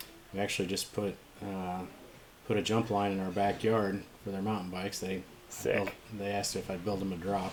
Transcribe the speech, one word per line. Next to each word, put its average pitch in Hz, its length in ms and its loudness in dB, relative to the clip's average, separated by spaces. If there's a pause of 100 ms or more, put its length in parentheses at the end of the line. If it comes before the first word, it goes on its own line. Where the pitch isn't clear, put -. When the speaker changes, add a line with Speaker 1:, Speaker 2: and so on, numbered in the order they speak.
(340)
Speaker 1:
we 98 60 0
actually 101 280 0
just - 240 -2
put, 101 220 0 (280)
uh, 92 380 -2 (680)
put 113 100 2
a 101 60 2
jump 110 280 4
line 101 220 4
in 95 80 2
our 92 100 0
backyard 101 720 4 (220)
for 104 60 -4
their 98 120 -2
mountain 98 280 0
bikes. 92 280 -4
They 95 240 -2 (260)
Speaker 2:
Sick. - 280 2
Speaker 1:
built, 95 140 2 (280)
they 98 120 -2
asked 101 260 0
if 95 140 -4
I'd 90 140 -4
build 101 160 0
them 95 120 0
a 90 40 -4
drop, 95 360 0